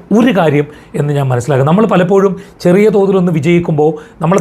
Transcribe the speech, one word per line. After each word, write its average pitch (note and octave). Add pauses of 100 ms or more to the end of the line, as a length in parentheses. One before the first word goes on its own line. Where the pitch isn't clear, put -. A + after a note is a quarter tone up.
(160)
ഒരു B3
കാര്യം D3 (320)
എന്ന് D3
ഞാൻ C#3
മനസ്സിലാക്കുന്നു. C3
നമ്മൾ G#3
പലപ്പോഴും F#3+ (300)
ചെറിയ F#3+
തോതിലൊന്ന് F#3+
വിജയിക്കുമ്പോൾ E3 (320)
നമ്മൾ E3+